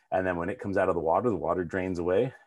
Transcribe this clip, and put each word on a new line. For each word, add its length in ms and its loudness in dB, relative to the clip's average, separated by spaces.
And 120 2
then 120 0
when 140 -2
it 100 -8
comes 160 -4
out 120 2
of 60 2
the 60 -2
water, 300 2
the 60 0
water 280 0
drains 340 -4
away 340 2